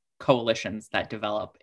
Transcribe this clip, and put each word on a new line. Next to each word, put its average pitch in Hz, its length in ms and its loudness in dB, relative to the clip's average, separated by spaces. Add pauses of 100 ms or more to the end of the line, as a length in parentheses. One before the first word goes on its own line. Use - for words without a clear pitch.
(200)
coalitions 113 720 2
that 95 200 -2
develop 104 540 -6